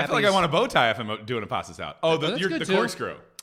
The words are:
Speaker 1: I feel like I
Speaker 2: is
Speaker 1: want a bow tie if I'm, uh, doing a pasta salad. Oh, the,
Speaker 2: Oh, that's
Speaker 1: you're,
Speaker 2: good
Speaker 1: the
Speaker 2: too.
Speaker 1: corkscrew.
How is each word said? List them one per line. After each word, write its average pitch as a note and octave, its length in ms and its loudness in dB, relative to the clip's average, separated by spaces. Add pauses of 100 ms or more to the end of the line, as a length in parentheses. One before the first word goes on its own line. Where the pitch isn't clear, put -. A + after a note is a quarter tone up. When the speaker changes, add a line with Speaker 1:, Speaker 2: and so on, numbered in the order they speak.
Speaker 1:
I - 40 0
feel - 80 -2
like A3 100 2
I G3+ 40 6
Speaker 2:
is F#3+ 60 6
Speaker 1:
want F3+ 120 6
a - 20 -4
bow F#3 200 2
tie B2 220 4
if A2 100 -2
I'm, G#2+ 100 -6
uh, A2 60 -2
doing A2 260 -4
a F#2+ 60 -8
pasta G2+ 260 -6
salad. D2+ 280 -10
Oh, D#3+ 140 4
the, D3 100 -2
Speaker 2:
Oh, F3+ 40 -2
that's A#3 100 -4
Speaker 1:
you're, F#3+ 100 -2
Speaker 2:
good E3 100 -4
Speaker 1:
the E3 60 -4
Speaker 2:
too. F#3+ 80 0
Speaker 1:
corkscrew. B2+ 420 -2 (260)